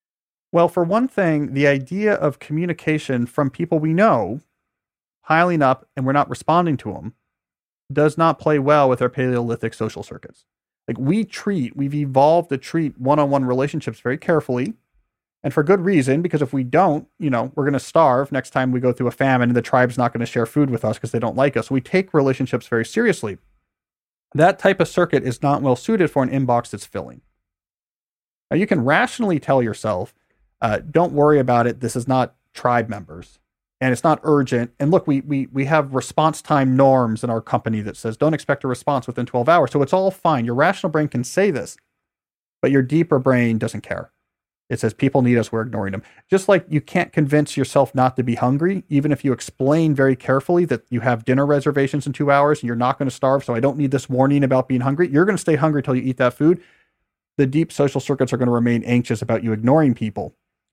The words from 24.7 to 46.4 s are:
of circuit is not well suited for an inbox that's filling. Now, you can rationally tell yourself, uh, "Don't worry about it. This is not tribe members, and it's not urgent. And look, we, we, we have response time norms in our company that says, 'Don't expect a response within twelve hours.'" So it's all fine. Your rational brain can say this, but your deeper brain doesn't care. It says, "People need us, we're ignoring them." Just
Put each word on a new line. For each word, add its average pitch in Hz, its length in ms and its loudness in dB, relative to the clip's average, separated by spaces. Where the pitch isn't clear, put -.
of 160 80 0
circuit 165 360 0
is 160 200 -6
not 143 180 0
well 131 140 2
suited 202 340 0
for 139 140 0
an 127 60 -2
inbox 123 420 -2
that's 104 140 -12
filling. 64 360 -14
Now, - 80 -2
you 196 80 0
can 147 180 0
rationally 185 560 0
tell 135 220 2
yourself, 107 540 -6
uh, 107 180 -2
"Don't 160 340 -2
worry 147 240 4
about 123 300 2
it. 117 120 -6
This 123 160 -6
is 123 120 -4
not 131 260 0
tribe 120 340 0
members, 87 480 -14
and 127 120 0
it's 120 120 -2
not 151 200 2
urgent. 131 560 0
And 143 100 0
look, 180 160 2
we, 139 160 0
we, 135 300 -4
we 135 140 -4
have 139 280 0
response 151 480 -2
time 135 340 2
norms 131 480 4
in 123 60 -4
our 113 120 -4
company 113 400 -4
that 104 160 -12
says, 113 200 -8
'Don't 156 160 0
expect 143 300 -4
a 139 40 -4
response 131 380 -4
within 120 220 -8
twelve 147 200 -2
hours.'" 165 260 4
So 143 100 2
it's 135 100 -2
all 190 160 2
fine. 156 340 -2
Your 120 120 -4
rational 175 340 0
brain 151 180 0
can 123 160 -6
say 190 280 0
this, 123 260 -8
but 131 80 2
your 139 100 6
deeper 147 380 2
brain 120 400 2
doesn't 110 220 -6
care. - 300 -12
It 123 120 -6
says, 110 160 -2
"People 135 260 2
need 123 160 4
us, 113 140 -2
we're 113 100 -2
ignoring 104 300 -6
them." 95 100 -8
Just 190 220 2